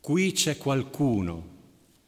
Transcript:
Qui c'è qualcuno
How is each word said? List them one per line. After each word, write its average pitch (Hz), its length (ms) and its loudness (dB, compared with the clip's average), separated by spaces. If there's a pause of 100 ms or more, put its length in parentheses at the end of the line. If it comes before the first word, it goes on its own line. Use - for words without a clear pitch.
Qui 180 320 2
c'è 156 240 0
qualcuno 113 920 0 (600)